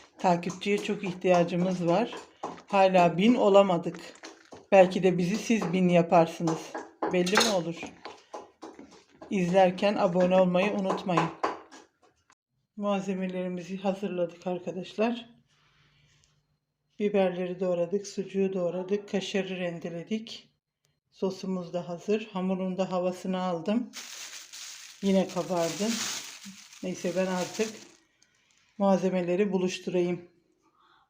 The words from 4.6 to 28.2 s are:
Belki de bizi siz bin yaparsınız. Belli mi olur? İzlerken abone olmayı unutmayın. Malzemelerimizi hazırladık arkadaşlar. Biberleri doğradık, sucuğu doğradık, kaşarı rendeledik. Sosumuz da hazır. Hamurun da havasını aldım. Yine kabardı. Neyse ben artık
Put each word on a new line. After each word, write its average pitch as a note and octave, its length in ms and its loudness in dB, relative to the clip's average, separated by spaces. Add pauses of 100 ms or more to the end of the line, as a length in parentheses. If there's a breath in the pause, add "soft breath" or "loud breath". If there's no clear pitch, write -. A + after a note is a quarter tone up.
Belki F#3 300 8
de F#3 160 4
bizi F3+ 180 0
siz G3 360 0
bin F#3 160 2
yaparsınız. E3+ 840 2 (400)
Belli F3+ 240 0
mi A3+ 180 2
olur? E3+ 220 -4 (1500 soft breath)
İzlerken F#3+ 640 4
abone F3+ 420 2
olmayı F#3 360 4
unutmayın. F#3 580 -2 (1500)
Malzemelerimizi F#3 1040 -4
hazırladık F#3 680 -4
arkadaşlar. F3+ 840 -4 (1700)
Biberleri F#3 640 0
doğradık, F3+ 460 -2
sucuğu F#3+ 460 -4
doğradık, F#3 560 -4
kaşarı F#3 500 -4
rendeledik. E3+ 880 -8 (640)
Sosumuz F#3 600 -6
da F3 160 -6
hazır. G3+ 440 -4
Hamurun F#3 460 -2
da F#3 140 -2
havasını F#3 500 -2
aldım. F#3 480 -2 (1120)
Yine F#3+ 260 2
kabardı. E3+ 600 -4 (920)
Neyse F#3 340 -6
ben F#3 100 0
artık F#3 420 -4 (1120)